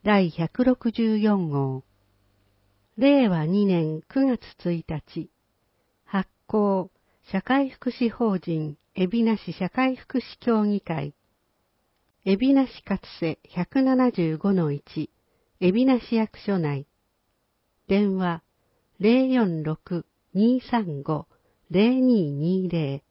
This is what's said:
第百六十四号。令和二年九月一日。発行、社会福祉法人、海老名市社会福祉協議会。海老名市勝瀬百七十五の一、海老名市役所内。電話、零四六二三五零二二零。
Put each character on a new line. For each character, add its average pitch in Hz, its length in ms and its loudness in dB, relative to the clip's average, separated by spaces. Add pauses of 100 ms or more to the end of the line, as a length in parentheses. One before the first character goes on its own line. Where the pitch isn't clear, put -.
第 196 280 2
百 165 340 -2
六 247 260 0
十 220 280 0
四 208 300 2
号。 135 340 -2 (1120)
令 269 320 4
和 160 180 0
二 202 180 2
年 160 380 0
九 269 240 -2
月 247 120 0 (360)
一 165 120 -8
日。 156 440 -10 (760)
発 196 240 -4 (180)
行、 202 440 -2 (400)
社 190 100 -4
会 269 300 0
福 - 200 -8
祉 233 200 -2
法 208 280 -2
人、 156 380 -6 (180)
海 185 120 0 (160)
老 226 100 2
名 208 60 0
市 - 140 -12
社 180 180 -6
会 262 260 -2
福 - 220 -8
祉 - 220 -10
協 220 260 0
議 208 160 -2
会。 147 320 -8 (1080)
海 202 280 2
老 269 100 6
名 254 40 0
市 - 180 -18
勝 196 160 -4 (180)
瀬 160 200 -4 (100)
百 180 340 -2
七 254 280 4
十 160 260 -2
五 196 160 0
の 170 180 2
一、 143 400 -8 (480)
海 196 280 2
老 262 80 4
名 233 60 0
市 - 160 -4
役 220 220 -2
所 196 200 -2
内。 143 280 -4 (1000)
電 196 280 2
話、 175 260 -4 (560)
零 247 320 2
四 190 320 0
六 160 420 -6 (300)
二 233 260 2
三 175 420 -4
五 - 240 -6 (440)
零 247 360 2
二 208 240 2
二 175 380 -2
零。 147 420 -4